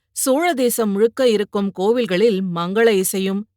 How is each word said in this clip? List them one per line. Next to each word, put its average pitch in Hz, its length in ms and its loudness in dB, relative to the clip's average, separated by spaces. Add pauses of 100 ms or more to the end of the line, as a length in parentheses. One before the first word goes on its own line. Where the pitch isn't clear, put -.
(120)
சோழ 311 420 0
தேசம் 233 360 -2
முழுக்க 226 380 2
இருக்கும் 202 500 -2
கோவில்களில் 208 640 2 (140)
மங்கள 196 340 0
இசையும் 190 680 -2